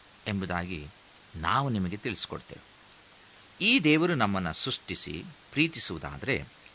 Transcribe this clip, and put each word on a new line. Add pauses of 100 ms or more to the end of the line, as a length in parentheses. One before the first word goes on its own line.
(280)
ಎಂಬುದಾಗಿ (480)
ನಾವು
ನಿಮಗೆ
ತಿಳಿಸ್ಕೊಡ್ತೇವೆ. (960)
ಈ
ದೇವರು
ನಮ್ಮನ್ನ
ಸೃಷ್ಟಿಸಿ (280)
ಪ್ರೀತಿಸುವುದಾದ್ರೆ (300)